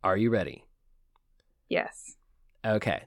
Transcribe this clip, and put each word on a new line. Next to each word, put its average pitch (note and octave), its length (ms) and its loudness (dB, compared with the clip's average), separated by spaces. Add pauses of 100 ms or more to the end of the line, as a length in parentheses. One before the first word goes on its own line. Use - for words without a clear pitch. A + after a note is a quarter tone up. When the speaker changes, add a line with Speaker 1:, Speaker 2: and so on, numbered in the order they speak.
Speaker 1:
Are F#2+ 140 4
you A2+ 120 4
ready? F#2+ 340 -2 (1040)
Speaker 2:
Yes. - 460 -4 (500)
Speaker 1:
Okay. G#2+ 420 0